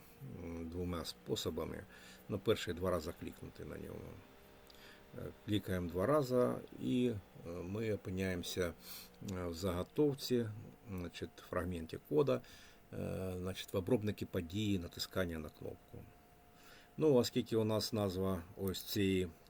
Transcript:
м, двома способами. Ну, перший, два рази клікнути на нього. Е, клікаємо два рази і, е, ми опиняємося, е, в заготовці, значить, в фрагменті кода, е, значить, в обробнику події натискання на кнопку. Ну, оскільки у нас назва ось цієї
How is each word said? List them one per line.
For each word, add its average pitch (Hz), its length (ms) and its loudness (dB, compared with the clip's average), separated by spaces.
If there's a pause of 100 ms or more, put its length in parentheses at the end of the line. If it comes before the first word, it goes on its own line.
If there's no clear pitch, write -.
(440)
м, 82 240 -6
двома 87 360 -2
способами. - 800 -4 (440)
Ну, 107 100 -2
перший, 95 360 2
два 90 160 2
рази 85 300 2
клікнути - 440 -10
на 78 140 -8
нього. - 220 -8 (1200)
Е, - 40 -8 (240)
клікаємо 95 420 0
два 90 180 2
рази 123 440 4 (300)
і, 123 320 4 (340)
е, 85 40 -6
ми 98 420 -2
опиняємося, 92 840 0 (580)
е, 90 140 -2
в 85 80 -4
заготовці, 113 920 2 (420)
значить, 90 460 -6
в - 140 -18
фрагменті 85 480 -2 (100)
кода, 135 320 4 (520)
е, 92 460 -2
значить, 92 340 -4
в 101 40 -2
обробнику 104 500 2
події 98 520 0
натискання 85 600 -2
на 76 100 -6
кнопку. - 500 -10 (1000)
Ну, 147 180 6
оскільки 120 420 4
у 110 80 6
нас 107 280 2
назва 95 500 2 (140)
ось 95 260 -2
цієї 95 460 4 (220)